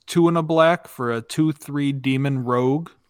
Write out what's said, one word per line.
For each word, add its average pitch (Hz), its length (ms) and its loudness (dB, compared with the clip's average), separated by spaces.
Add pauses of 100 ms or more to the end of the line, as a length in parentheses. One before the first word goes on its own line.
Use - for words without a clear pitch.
two 170 200 4
and 170 100 2
a 165 40 0
black 160 460 2
for 120 240 -6
a 117 100 -4
two 156 300 -2
three 143 400 -4
demon 135 520 -2
rogue, 127 460 0 (200)